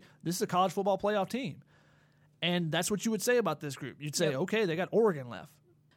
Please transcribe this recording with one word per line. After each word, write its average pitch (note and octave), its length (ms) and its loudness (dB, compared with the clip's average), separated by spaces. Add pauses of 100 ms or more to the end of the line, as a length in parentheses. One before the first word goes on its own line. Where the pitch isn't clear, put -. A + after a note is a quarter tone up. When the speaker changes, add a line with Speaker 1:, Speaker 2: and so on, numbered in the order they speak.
(240)
Speaker 1:
"This F3 120 -2
is - 60 -4
a G3 60 0
college F#3 240 2
football G3 260 0
playoff G3+ 320 0
team." A3 340 -6 (800)
And E3+ 300 0
that's F3 200 0
what G#3 140 -2
you A3+ 60 0
would G#3 100 0
say B3 160 4
about E3+ 240 0
this C#3+ 140 -8
group. B2+ 240 -10
You'd D3 160 -6
say, E3 160 2
Speaker 2:
Yep. C3 100 -2
Speaker 1:
"Okay, G#3+ 240 2
they D#3+ 100 0
got F3 160 -2
Oregon F3 380 2
left." F#2 220 -12 (460)